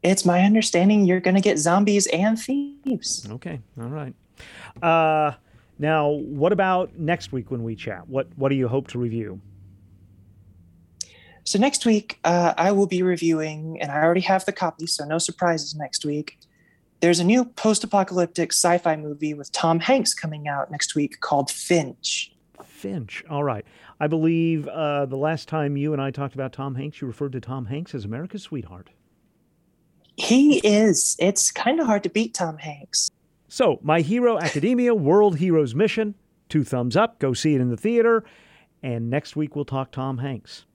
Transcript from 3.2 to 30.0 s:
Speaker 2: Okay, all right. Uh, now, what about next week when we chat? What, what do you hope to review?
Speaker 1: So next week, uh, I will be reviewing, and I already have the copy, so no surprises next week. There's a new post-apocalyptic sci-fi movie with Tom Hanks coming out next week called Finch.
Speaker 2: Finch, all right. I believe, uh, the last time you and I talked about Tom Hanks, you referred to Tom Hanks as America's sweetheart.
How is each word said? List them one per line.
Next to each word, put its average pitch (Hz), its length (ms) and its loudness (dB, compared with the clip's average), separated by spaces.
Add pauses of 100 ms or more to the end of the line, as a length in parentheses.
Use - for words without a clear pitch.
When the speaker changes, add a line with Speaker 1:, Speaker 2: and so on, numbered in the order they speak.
Speaker 2:
Okay, 135 300 -10 (200)
all 117 100 -10
right. 143 240 -10 (680)
Uh, 156 520 4 (440)
now, 151 320 2
what 147 440 0
about 185 440 0
next 170 360 -4
week 123 180 -6
when 120 120 -6
we 113 120 -6
chat? 90 320 -12
What, 135 200 -4 (100)
what 135 100 0
do 139 80 2
you 127 140 0
hope 131 200 -2
to - 80 -8
review? 110 440 -6 (2000)
Speaker 1:
So - 100 -2
next 269 280 2
week, 220 400 0
uh, 175 320 4
I 185 160 2
will 196 140 2
be 180 160 0
reviewing, 160 800 -2
and 143 80 -6
I 147 120 -2
already 170 180 4
have 185 240 0
the 202 80 -4
copy, 170 340 -4
so 151 200 -4
no 156 120 -2
surprises 165 580 -2
next 151 280 -8
week. 147 340 -6 (600)
There's 170 220 4
a - 20 0
new 240 220 4
post-apocalyptic 190 1040 0
sci-fi 170 460 2
movie 151 360 -6
with 143 200 -14
Tom 165 260 2
Hanks 262 340 2
coming 151 360 -8
out 139 220 -6
next - 220 -6
week - 280 -2
called 139 280 0
Finch. - 840 -2 (320)
Speaker 2:
Finch, 180 640 -10
all 147 160 -4
right. 113 180 -4 (340)
I 151 100 -2
believe, 165 600 2
uh, 143 380 -2
the 131 100 -8
last 151 320 -2
time 143 300 -2
you 147 160 -2
and 139 80 -2
I 135 100 -4
talked 139 240 -8
about 131 160 -6
Tom 135 240 -8
Hanks, 139 240 -10
you 139 80 -8
referred 135 240 -6
to 127 80 -8
Tom 123 280 -8
Hanks 147 280 -8
as 113 80 -8
America's 147 400 -10
sweetheart. 92 460 -12 (1300)